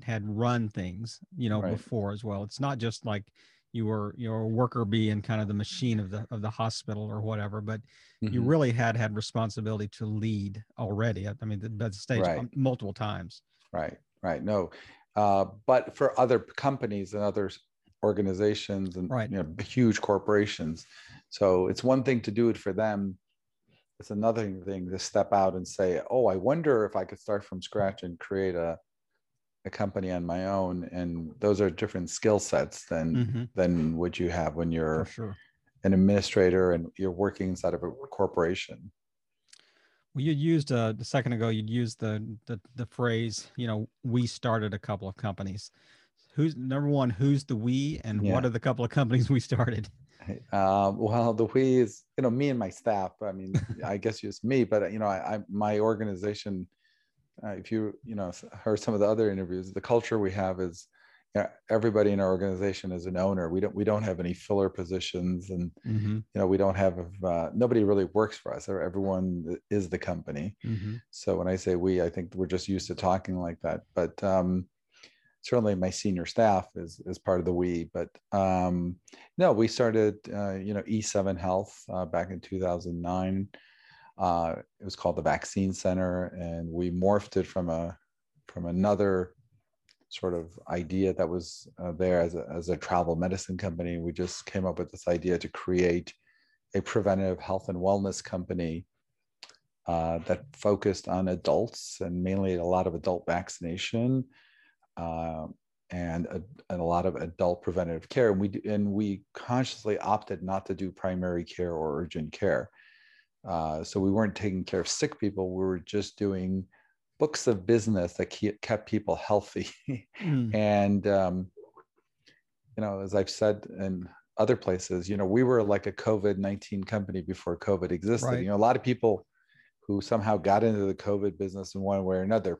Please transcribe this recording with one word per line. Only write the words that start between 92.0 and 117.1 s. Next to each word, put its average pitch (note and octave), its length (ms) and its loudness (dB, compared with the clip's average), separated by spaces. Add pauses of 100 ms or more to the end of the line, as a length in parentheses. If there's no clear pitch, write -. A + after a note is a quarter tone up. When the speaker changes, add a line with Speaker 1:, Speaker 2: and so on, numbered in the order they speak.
Speaker 2:
as E2+ 160 0
a, D#2+ 180 -6
as F2 140 -8
a F2 80 0
travel E2+ 400 0
medicine F#2 400 -4
company. F2 420 -4
We E2+ 140 -4
just - 340 -6
came F#2+ 180 -4
up F2+ 140 -2
with F2+ 140 -6
this - 160 -14
idea F2 300 2
to - 100 -8
create F2+ 640 0 (640)
a G2 60 0
preventative F#2+ 580 0
health - 280 -6
and F#2 100 -4
wellness G2 440 0
company, F2 640 -4 (1000)
uh, E2 400 0
that - 180 0 (100)
focused G2+ 540 0
on F#2 200 0
adults F2+ 720 0
and F2+ 220 -4
mainly F#2+ 320 2
a F2 100 0
lot F2+ 220 4
of E2+ 80 -2
adult F2 320 -2
vaccination, G2 960 -2 (760)
uh, E2 480 -6 (440)
and F2 360 -4
a, F2 160 -8 (260)
and F2+ 120 -4
a E2+ 40 0
lot F2 220 2
of F2 100 -2
adult F2 460 -2
preventative E2+ 480 -4
care. B2 200 4
And F#2+ 100 2
we G2+ 80 0
d-, G2 200 -8
and G#2 240 0
we G2 300 -2 (100)
consciously B2 680 -2
opted G2+ 440 -2
not F#2+ 240 -4
to F#2+ 80 -4
do F2+ 180 -6
primary F2+ 520 -2
care F2 280 -6
or D#2 300 -2
urgent D#2 300 -8
care. D#2 360 0 (800)
Uh, D#2+ 340 -2
so - 160 -6
we G2 120 2
weren't G#2 240 2
taking F#2 300 -4
care F#2 160 -2
of E2+ 80 -4
sick - 300 -4
people. F#2+ 320 -2
We F#2 140 -2
were F#2 160 0
just - 380 -6
doing F#2+ 460 -2 (540)